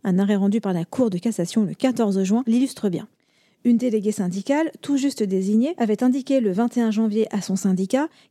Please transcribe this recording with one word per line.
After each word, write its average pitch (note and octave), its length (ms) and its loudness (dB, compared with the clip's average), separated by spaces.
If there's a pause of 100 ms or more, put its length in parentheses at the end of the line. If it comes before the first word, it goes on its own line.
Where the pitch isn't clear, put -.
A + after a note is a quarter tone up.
Un F#3 140 2
arrêt G3+ 180 2
rendu G3+ 260 2
par F#3+ 120 -2
la E3 100 -2
Cour A#3 280 -2
de F3+ 80 -4
cassation G#3+ 440 -2
le F3+ 120 -4
quatorze A3 480 0
juin A3 240 2
l'illustre A#3+ 420 0
bien. F3 180 -6 (560)
Une A#3+ 140 4
déléguée G#3+ 340 0
syndicale, G#3 600 -2 (100)
tout C#4+ 160 -2
juste C4 240 -2
désignée, G#3 560 0
avait G#3+ 260 0
indiqué C4 360 2
le G#3+ 120 0
vingt A#3 260 -2
et A#3+ 40 2
un A3+ 80 2
janvier G#3+ 420 0
à G3+ 100 -2
son F#3+ 140 -4
syndicat G3 520 0 (240)